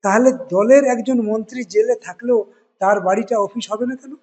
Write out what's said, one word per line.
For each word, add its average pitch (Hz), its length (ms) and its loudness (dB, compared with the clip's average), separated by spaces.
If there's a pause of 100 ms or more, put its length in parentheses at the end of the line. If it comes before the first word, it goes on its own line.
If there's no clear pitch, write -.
তাহলে 233 300 4
দলের 247 520 2
একজন 247 380 -2
মন্ত্রী 220 420 -6
জেলে 214 300 0
থাকলেও 226 500 -4 (340)
তার 196 220 0
বাড়িটা 202 380 -2
অফিস 202 340 -6
হবে 226 140 -6
না 254 100 -8
কেন? 269 260 -20